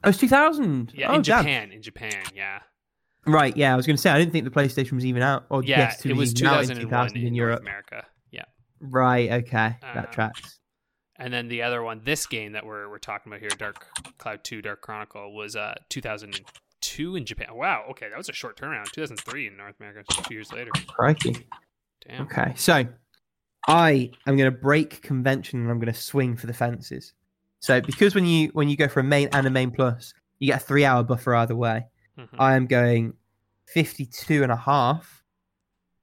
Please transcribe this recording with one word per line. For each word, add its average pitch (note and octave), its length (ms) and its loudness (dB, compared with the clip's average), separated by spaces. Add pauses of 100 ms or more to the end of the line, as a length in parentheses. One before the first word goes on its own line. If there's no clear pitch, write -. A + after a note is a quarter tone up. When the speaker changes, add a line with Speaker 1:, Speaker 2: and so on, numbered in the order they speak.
Speaker 1:
Oh, G3 60 4
it's F#3+ 80 4
two C4 100 4
thousand? C4+ 680 2
Speaker 2:
yeah, C3+ 160 -2
Speaker 1:
Oh, C4+ 40 4
Speaker 2:
in D4+ 80 4
Speaker 1:
damn. G#3+ 220 4
Speaker 2:
Japan, A#2 280 -2
in G#2+ 100 -18
Japan, G#2+ 400 -10 (120)
yeah. G2 240 -10 (680)
Speaker 1:
Right, D3+ 320 4
yeah, C#3 160 4
I B2+ 40 4
was B2+ 100 2
gonna D3 120 4
say, F#3 120 4
I C#3+ 80 6
didn't E3 140 4
think D#3 120 0
the B2+ 60 -8
PlayStation C3+ 420 0
was B2+ 140 -2
even B2 160 0
out, C3+ 260 0
or C3+ 140 0
the B2 60 -6
Speaker 2:
Yeah, C3 180 4
Speaker 1:
P A2+ 80 -2
S - 80 -14
two C3+ 80 -2
Speaker 2:
it C3+ 60 2
Speaker 1:
was C3 160 0
Speaker 2:
was A#2+ 100 -2
Speaker 1:
even C3 100 4
out D3 100 4
in C3 60 -2
Speaker 2:
two C3 60 -6
thousand A#2+ 80 -10
and A2 80 -8
one - 0 -
Speaker 1:
two - 0 -
thousand A#2+ 280 -2
in A#2+ 100 -4
Speaker 2:
in A#2 40 -4
North A#2+ 40 -2
Speaker 1:
Europe. A#2 260 -2
Speaker 2:
America, G2+ 440 -14 (260)
yeah. - 120 -14 (360)
Speaker 1:
Right, B2+ 520 2
okay, A#2 480 0
that A#2 280 -10
Speaker 2:
Um, - 40 -18
Speaker 1:
tracks. - 460 -6 (580)
Speaker 2:
and B2+ 160 -12
then A#2+ 160 -6
the A#2 140 -6
other A#2+ 220 -4
one, A2 200 -10
this C#3+ 220 -4
game G#2+ 260 -10
that G#2+ 140 -12
we're, G#2 240 -14
we're G#2 80 -16
talking G#2 340 -12
about G2+ 80 -14
here, G#2+ 160 -8
Dark G#2 300 -12 (320)
Cloud G#2+ 260 -12
two, A2 160 -14
Dark G#2 200 -12
Chronicle, G#2 540 -14
was, G#2 220 -12
uh, G#2 180 -8 (140)
two - 120 -10
thousand G#2+ 340 -10
and F#2+ 100 -12 (360)
two E3+ 340 -8
in D#3 100 -8
Japan. - 300 -10
Wow, B2+ 360 -4
okay, A#2+ 180 -14
that G#2+ 100 -14
was F#3 100 -14
a - 40 -10
short - 240 -12
turnaround. C3 340 -10
Two D#3 120 -10
thousand B2 180 -10
three C3+ 260 -10
in G2 100 -16
North G2+ 220 -18
America, G#2 320 -20
just - 100 -2
a - 40 -10
few A2+ 140 -12
years G#2+ 140 -16
later. A#2 200 -12 (160)
Speaker 1:
Crikey. C3 580 0 (580)
Speaker 2:
Damn. B2+ 180 -12
Speaker 1:
Okay, - 340 -4
so D3 280 2 (840)
I D3 420 6 (160)
am C#3 100 4
gonna C3+ 140 6
break C#3 520 0
convention C3 600 -2
and A#2 80 0
I'm A#2+ 80 -2
gonna A2+ 160 -2
swing B2+ 420 -2
for A#2 120 -10
the A#2 60 -8
fences. - 580 -6 (480)
So B2+ 200 4
because G3 360 4
when F#3 100 4
you, D#3+ 220 4
when D3 200 0
you C#3+ 80 0
go D3 120 2
for C#3+ 100 -2
a C3 60 4
main C#3+ 280 2
and C3+ 140 2
a C3 40 2
main B2+ 200 2
plus, A#2+ 420 -2 (280)
you C#3 80 0
get C3 120 2
a - 40 -10
three-hour C3+ 400 4
buffer A#2+ 320 0
either A#2 180 2
way. A#2 320 -2 (320)
Speaker 2:
Mm-hmm. B2 220 -18
Speaker 1:
I C3+ 160 6
am C3 100 2
going A#2+ 480 4 (540)
fifty-two D3 760 0
and B2+ 100 4
a A#2 40 0
half C3+ 680 0 (800)